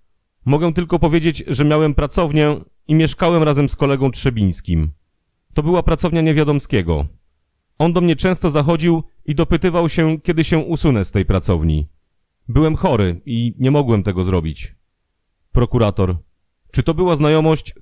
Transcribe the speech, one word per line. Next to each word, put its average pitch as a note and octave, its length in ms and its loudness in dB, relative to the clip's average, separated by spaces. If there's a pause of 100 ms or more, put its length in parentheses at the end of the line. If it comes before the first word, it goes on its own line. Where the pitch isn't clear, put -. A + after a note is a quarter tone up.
(460)
Mogę D#3 280 0
tylko E3+ 260 -2
powiedzieć, D#3+ 480 0
że C#3 180 0
miałem D3+ 300 2
pracownię D3+ 600 0 (320)
i D#3 80 2
mieszkałem D#3+ 480 2
razem C#3+ 260 0
z - 60 -10
kolegą C#3 360 0
Trzebińskim. F2 800 -2 (600)
To D3+ 100 0
była E3+ 200 0
pracownia E3 380 0
Niewiadomskiego. C#3 840 0 (720)
On E3+ 160 0
do F3+ 80 0
mnie E3+ 140 2
często F3+ 360 0
zachodził D#3+ 520 0 (220)
i D3 100 -4
dopytywał E3+ 540 0
się, D#3+ 320 0
kiedy E3 220 0
się E3+ 140 0
usunę C#3 480 0
z - 60 -12
tej F#2+ 140 0
pracowni. D#2+ 640 0 (580)
Byłem D3+ 280 2
chory G#2 500 0
i A#2 340 -4
nie C3 120 2
mogłem A#2 320 2
tego F#2 200 -2
zrobić". F2 520 -4 (760)
Prokurator: G#2 640 0 (540)
"Czy - 120 0
to D#3+ 100 0
była F3 220 0
znajomość, D#3 680 0